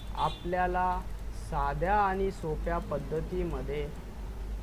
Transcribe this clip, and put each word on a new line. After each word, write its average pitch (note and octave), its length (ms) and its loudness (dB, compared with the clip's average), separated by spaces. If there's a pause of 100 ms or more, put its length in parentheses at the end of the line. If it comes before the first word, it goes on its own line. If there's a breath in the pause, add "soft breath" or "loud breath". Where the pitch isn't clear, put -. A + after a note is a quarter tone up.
(160)
आपल्याला F3+ 840 2 (500)
साध्या D3+ 500 4
आणि G3 300 4
सोप्या E3+ 480 0
पद्धतीमध्ये D3+ 1120 -2 (760)